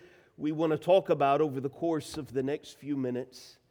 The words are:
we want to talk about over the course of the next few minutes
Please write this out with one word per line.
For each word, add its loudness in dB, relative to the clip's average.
we -2
want 0
to 2
talk 4
about 4
over -2
the -4
course -4
of -10
the -2
next -6
few -6
minutes -6